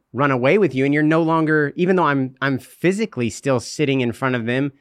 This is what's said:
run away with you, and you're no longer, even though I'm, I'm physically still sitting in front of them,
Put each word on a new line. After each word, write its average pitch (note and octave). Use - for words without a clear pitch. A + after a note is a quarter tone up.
run C#3
away C3+
with D3+
you, C3
and C#3+
you're D3+
no D#3+
longer, D#3
even F3+
though F3
I'm, C3+
I'm C3+
physically E3+
still C3
sitting C3+
in A#2+
front B2+
of A2+
them, C3+